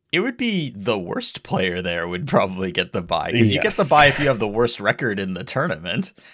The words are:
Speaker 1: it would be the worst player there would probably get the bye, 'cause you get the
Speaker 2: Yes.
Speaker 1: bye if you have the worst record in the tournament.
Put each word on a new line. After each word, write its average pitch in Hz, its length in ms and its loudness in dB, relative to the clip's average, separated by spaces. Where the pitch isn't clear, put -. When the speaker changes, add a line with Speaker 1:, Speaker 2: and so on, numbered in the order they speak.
Speaker 1:
it 160 100 0
would 240 160 -6
be 185 380 -2
the 104 240 -2
worst - 440 -6
player 92 380 -2
there 85 260 -4
would 90 200 -4
probably 95 440 0
get 90 220 -2
the 98 80 -2
bye, 85 300 -2
'cause 113 180 4
you 92 120 2
get 208 140 2
the 202 80 4
Speaker 2:
Yes. 143 60 2
Speaker 1:
bye 151 180 8
if 139 120 2
you 143 80 0
have 123 120 2
the 107 80 -2
worst 113 320 0
record 104 400 0
in 92 140 -4
the 90 100 -8
tournament. 117 680 -4